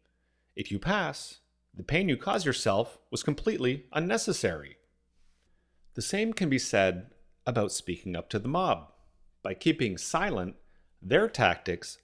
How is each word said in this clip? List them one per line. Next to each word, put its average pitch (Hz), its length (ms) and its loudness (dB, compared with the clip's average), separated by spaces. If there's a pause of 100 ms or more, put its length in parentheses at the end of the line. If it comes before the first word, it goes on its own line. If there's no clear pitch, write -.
(560)
If - 160 -8
you 101 60 -4
pass, 170 640 -4 (360)
the 185 60 -12
pain 180 260 0
you 135 80 2
cause 196 300 -2
yourself 117 520 0 (120)
was - 120 -4
completely 147 680 0
unnecessary. 156 840 -2 (1160)
The 120 80 -6
same 220 300 -2
can 185 160 0
be 135 100 4
said 95 520 2 (360)
about 113 240 2
speaking 87 460 -6
up 85 140 -8
to 110 80 -2
the 107 100 -4
mob. 147 440 0 (500)
By 95 120 -4
keeping 135 440 0
silent, 135 580 -2 (460)
their 160 260 4
tactics 90 760 2